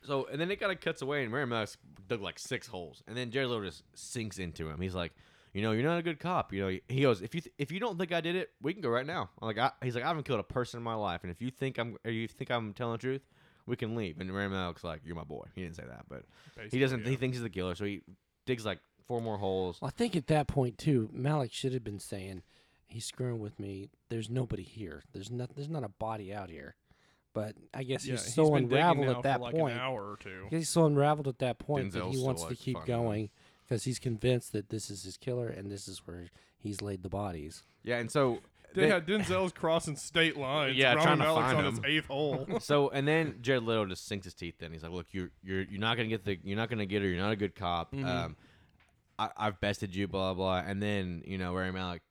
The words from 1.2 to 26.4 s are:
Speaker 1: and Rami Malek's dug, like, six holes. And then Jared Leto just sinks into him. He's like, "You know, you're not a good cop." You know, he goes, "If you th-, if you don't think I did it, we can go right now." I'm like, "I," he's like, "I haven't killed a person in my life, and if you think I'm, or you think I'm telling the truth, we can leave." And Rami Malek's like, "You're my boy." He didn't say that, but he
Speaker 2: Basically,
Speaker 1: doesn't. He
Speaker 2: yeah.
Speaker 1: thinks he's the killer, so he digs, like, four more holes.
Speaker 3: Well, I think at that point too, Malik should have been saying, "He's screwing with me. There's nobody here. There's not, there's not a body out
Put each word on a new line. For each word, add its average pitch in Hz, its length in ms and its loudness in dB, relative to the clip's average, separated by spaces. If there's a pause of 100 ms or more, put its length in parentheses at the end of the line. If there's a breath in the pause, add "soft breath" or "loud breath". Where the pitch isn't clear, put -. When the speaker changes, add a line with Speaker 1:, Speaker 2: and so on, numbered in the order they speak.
Speaker 1:
and 110 100 -2
Rami 135 180 0
Malek's 113 260 -2 (300)
dug, 117 140 -2
like, 90 180 -6
six - 280 -6
holes. 85 400 -12
And 110 80 -10
then 123 160 -4
Jared 131 180 0
Leto 113 140 -2
just 87 200 -8 (100)
sinks 110 460 -8
into 82 300 -6
him. 78 120 -6
He's 92 140 -2
like, 85 180 -4 (400 soft breath)
"You 98 80 -2
know, 110 120 2
you're 117 100 2
not 170 160 2
a - 40 -4
good 165 160 -4
cop." 170 340 -2
You 98 80 -2
know, 95 260 0
he 135 140 0
goes, 120 200 6
"If - 140 -8
you - 60 -2
th-, - 160 -18
if 143 140 -4
you 185 80 -4
don't 202 180 -2
think 175 140 -2
I 170 100 2
did 170 140 0
it, 185 160 -2 (100)
we 151 120 -2
can 202 80 -8
go 139 80 0
right 120 160 2
now." 151 240 -4 (120)
I'm 110 60 -4
like, 107 100 -2
"I," 127 140 4 (120)
he's 123 120 -2
like, 120 80 -2
"I 143 40 0
haven't 160 160 0
killed 123 160 0
a 98 40 -2
person 123 360 -2
in 117 40 -8
my 113 120 -2
life, 98 280 -2
and 90 80 -6
if 87 100 -10
you 123 100 -4
think 135 260 -4
I'm, 117 280 -4
or 117 60 -2
you 113 160 -2
think - 240 -10
I'm 113 220 0
telling 117 200 -2
the 113 80 -4
truth, 131 200 -2 (440 soft breath)
we 120 100 -2
can 113 200 -4
leave." 90 240 -4
And 92 140 -6
Rami 98 220 0
Malek's 90 280 -2
like, 80 220 -6
"You're 85 100 -6
my 80 80 -8
boy." 73 220 -10 (100)
He 92 60 -8
didn't 85 140 -8
say - 100 -12
that, 60 240 -14
but 67 140 -14 (320 loud breath)
he 117 60 -16
Speaker 2:
Basically, 113 180 -2
Speaker 1:
doesn't. 131 260 2
He 123 60 0
Speaker 2:
yeah. 135 60 0
Speaker 1:
thinks 127 200 -2
he's 120 60 -6
the 113 60 -4
killer, 90 260 -2
so 104 100 -4
he 101 160 -4 (440)
digs, 117 200 -2
like, 95 140 -2 (280)
four 120 140 -2
more 110 160 -2
holes. 95 440 0
Speaker 3:
Well, 131 80 -4
I - 20 -8
think 233 240 -2
at 160 120 0
that 147 200 4
point 123 300 0
too, 123 360 2
Malik 139 400 0
should 131 200 -2
have 127 100 -2
been 104 160 -6
saying, 95 420 -8 (460 soft breath)
"He's - 180 -10
screwing 123 340 -4
with 104 200 -10
me. 98 300 -8 (200)
There's 113 220 -4
nobody 117 320 -2
here. 90 400 -10 (100)
There's 98 160 -8
not, 123 260 -4
there's 143 140 -8
not 156 140 -2
a 104 60 -4
body 107 440 -4
out 98 160 -6